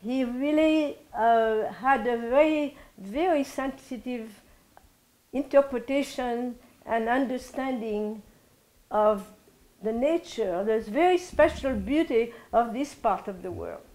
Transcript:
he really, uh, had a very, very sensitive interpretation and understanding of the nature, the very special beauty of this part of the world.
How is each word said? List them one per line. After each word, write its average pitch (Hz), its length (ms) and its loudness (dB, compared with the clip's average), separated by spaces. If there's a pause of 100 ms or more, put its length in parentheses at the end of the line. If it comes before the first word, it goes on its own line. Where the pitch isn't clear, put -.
he 254 200 -2
really, 294 760 2 (180)
uh, 220 640 2
had 247 260 2
a 240 120 0
very, 285 580 2 (220)
very 285 440 0
sensitive 247 1000 -8 (920)
interpretation 254 1200 0 (280)
and 226 240 -2
understanding 233 1120 -4 (680)
of 214 360 2 (560)
the 220 100 -2
nature, 233 680 -2
the 220 180 0
very 294 360 2
special 302 580 2
beauty 240 600 0 (180)
of 233 220 2
this 285 200 -6
part - 340 -2
of 185 120 -10
the 185 100 -10
world. 82 300 -10 (140)